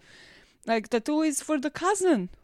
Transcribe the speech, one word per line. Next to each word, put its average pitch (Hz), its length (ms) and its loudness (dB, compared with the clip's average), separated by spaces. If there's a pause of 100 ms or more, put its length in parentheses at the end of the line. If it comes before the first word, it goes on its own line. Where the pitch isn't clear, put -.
(640)
Like, 226 240 -2
tattoo 294 320 0
is 311 200 0
for 311 160 -2
the 277 120 -4
cousin 359 600 2 (140)